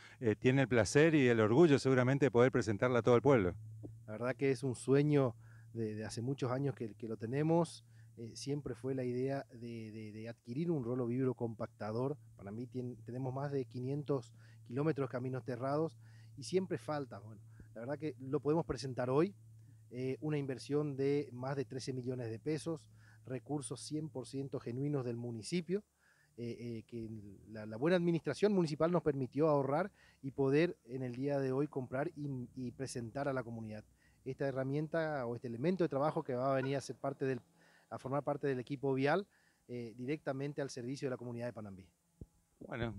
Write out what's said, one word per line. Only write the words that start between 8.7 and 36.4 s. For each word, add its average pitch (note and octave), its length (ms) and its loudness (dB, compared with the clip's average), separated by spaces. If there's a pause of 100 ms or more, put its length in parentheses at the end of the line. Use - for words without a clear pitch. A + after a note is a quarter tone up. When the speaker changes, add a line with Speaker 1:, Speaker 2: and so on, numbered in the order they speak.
Speaker 2:
fue C3 200 -4
la C3 100 -2
idea C3 480 -2
de, A2+ 400 -12
de, G#2+ 200 -12
de A2 180 -10
adquirir C#3 400 -6
un D3+ 120 0
rolo B2 240 -2
vibro B2+ 280 0
compactador. A2+ 840 -4 (180)
Para G2 160 -14
mí A#2 160 -10
tien-, B2 380 -8
tenemos B2+ 300 -6
más C#3 180 -4
de C3+ 140 -2
quinientos C3 640 -4 (340)
kilómetros C#3 440 -2
de - 20 -10
caminos B2+ 320 -4
terrados C#3 540 -2 (400)
y C3+ 60 -14
siempre F3+ 340 -2
falta. C#3 400 -6
Bueno, G#2 240 -16 (320)
la A2 80 -10
verdad C#3+ 160 -6
que D3 200 -6
lo C3+ 220 -2
podemos D#3 240 2
presentar B2+ 460 -4
hoy, E3+ 240 4 (560)
eh, C3 320 -4
una D3+ 160 0
inversión C#3 580 -2
de C#3+ 340 2
más B2+ 240 -4
de C3 120 -2
trece C3 260 -8
millones B2 380 -4
de A2 80 -6
pesos, D#3 500 -4 (380)
recursos C3 520 -6
cien D#3 300 -6
por B2 180 -8
ciento C3+ 320 -6
genuinos C3+ 460 -2
del A#2+ 140 -4
municipio, D3+ 640 -4 (540)
eh, A#2 200 -6
eh, A2+ 280 -8
que A2+ 240 -8 (380)
la, G#2+ 180 -12
la A2 100 -10
buena E3 200 4
administración E3+ 580 2
municipal D#3+ 360 2
nos F3 120 2
permitió C#3 460 2
ahorrar C#3+ 440 2 (300)
y C3+ 80 -6
poder C#3+ 540 4
en C3 180 -8
el B2 120 -4
día C#3 260 -2
de C3 120 0
hoy C#3+ 160 0
comprar C#3 480 -4
y, C#3 380 -6
y B2+ 160 -6
presentar C3 580 -4
a C3+ 60 0
la B2+ 80 -2
comunidad A2 420 -10 (400)
esta C3+ 220 -4
herramienta C#3+ 800 -2
o A#2+ 120 -4
este A#2+ 120 -8
elemento E3 360 0
de D3+ 40 2
trabajo D3 340 2
que C3 120 -4
va C3+ 180 2